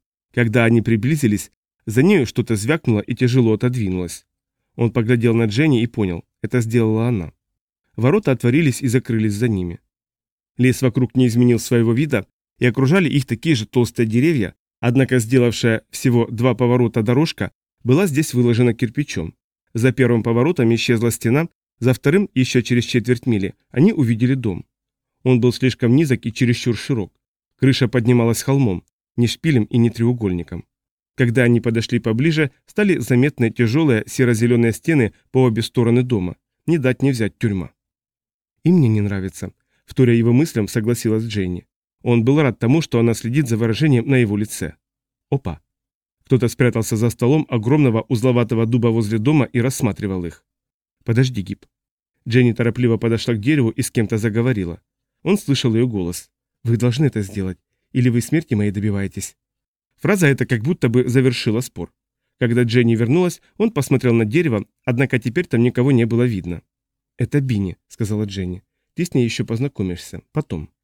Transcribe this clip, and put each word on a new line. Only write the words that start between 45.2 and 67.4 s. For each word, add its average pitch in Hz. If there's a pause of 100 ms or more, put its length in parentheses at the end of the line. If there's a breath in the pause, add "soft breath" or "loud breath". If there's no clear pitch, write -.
«Опа!» 95 (640)
Кто-то 123
спрятался 117
за 113
столом 127
огромного 120
узловатого 117
дуба 117
возле 113
дома 131
и -
рассматривал 101
их. - (580)
«Подожди, 120
Гип». 101 (640)
Дженни 120
торопливо 117
подошла 113
к 110
дереву 127
и 131
с -
кем-то 113
заговорила. 107 (440)
Он 190
слышал 131
её 120
голос. 92 (340)
«Вы 117
должны 123
это 113
сделать. 95 (360)
Или 127
вы 117
смерти 156
моей 104
добиваетесь?» 98 (600)
Фраза 180
эта 131
как 113
будто 139
бы 123
завершила 123
спор. 87 (460)
Когда 120
Дженни 117
вернулась, 151 (160)
он 220
посмотрел 131
на 117
дерево, 113 (200)
однако 127
теперь 127
там 117
никого 123
не 120
было 117
видно. 87 (560)
«Это 143